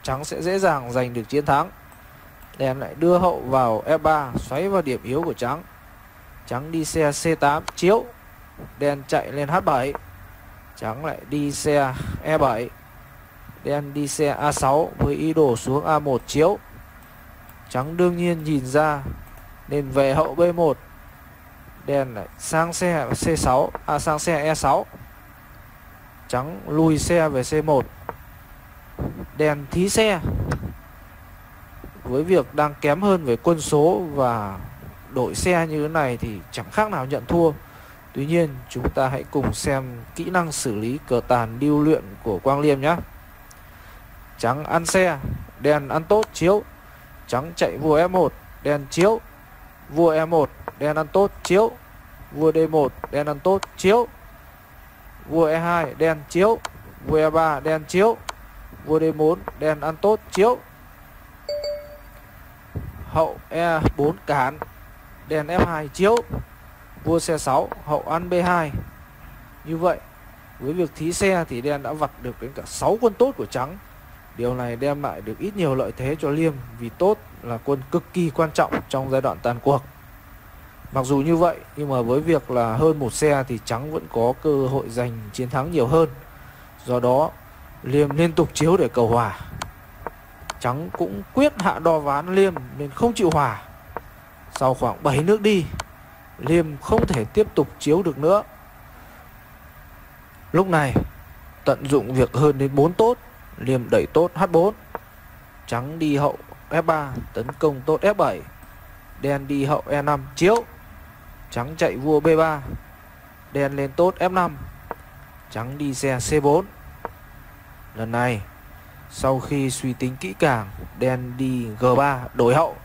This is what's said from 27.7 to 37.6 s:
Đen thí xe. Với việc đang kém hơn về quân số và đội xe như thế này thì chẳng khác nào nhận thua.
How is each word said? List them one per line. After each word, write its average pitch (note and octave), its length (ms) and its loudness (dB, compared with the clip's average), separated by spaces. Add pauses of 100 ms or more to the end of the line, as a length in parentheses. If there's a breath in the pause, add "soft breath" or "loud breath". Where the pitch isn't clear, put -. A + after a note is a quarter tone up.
Đen D3 340 0
thí F3+ 180 0
xe. G#3 320 2 (1800)
Với C3 200 0
việc E3+ 300 2
đang D3 260 0
kém D3+ 220 0
hơn F#3+ 220 2
về A#2+ 120 2
quân E3+ 240 2
số D3+ 420 4 (120)
và A2+ 440 -2 (560)
đội A2+ 200 -2
xe F3 320 2
như D3+ 160 -4
thế D3+ 60 -2
này D3 280 -2
thì A2 240 -8 (120)
chẳng - 200 -10
khác G#3+ 180 0
nào C#3+ 160 -4
nhận C3+ 200 -6
thua. E3 260 4 (600 loud breath)